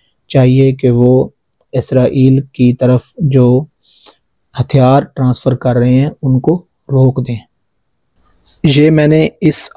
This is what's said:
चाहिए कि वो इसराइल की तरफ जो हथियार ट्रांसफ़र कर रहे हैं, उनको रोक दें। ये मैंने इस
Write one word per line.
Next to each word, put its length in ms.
चाहिए 420
कि 180
वो 440
इसराइल 800
की 180
तरफ 400
जो 460
हथियार 460
ट्रांसफ़र 500
कर 220
रहे 180
हैं, 180
उनको 460
रोक 300
दें। 260
ये 240
मैंने 400
इस 340